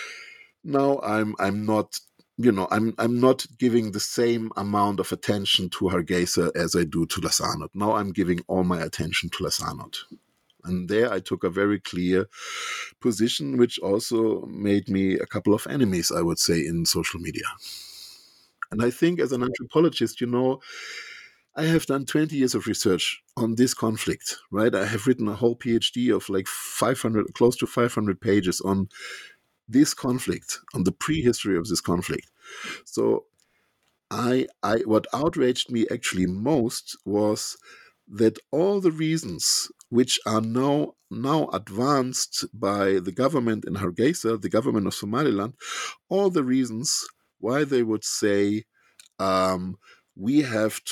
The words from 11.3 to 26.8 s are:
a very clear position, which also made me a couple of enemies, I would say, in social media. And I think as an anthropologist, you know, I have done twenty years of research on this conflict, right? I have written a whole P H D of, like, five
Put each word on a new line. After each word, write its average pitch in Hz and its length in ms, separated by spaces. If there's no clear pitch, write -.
a 90 60
very 101 280
clear 92 480
position, 123 580
which 120 220
also 110 680
made 101 420
me 95 300
a - 80
couple 101 280
of - 140
enemies, 101 420
I 85 120
would 85 160
say, 85 200
in 82 280
social 82 340
media. 82 240
And 107 100
I 120 80
think 165 300
as 131 100
an 123 140
anthropologist, 131 760
you 127 60
know, 127 340
I 151 100
have 160 200
done 135 220
twenty 151 300
years 131 180
of 107 120
research 95 560
on 117 200
this 123 180
conflict, - 640
right? 107 240
I 101 120
have 107 200
written 123 220
a 101 60
whole 117 200
P 117 220
H - 160
D 123 180
of, 101 200
like, 95 180
five - 500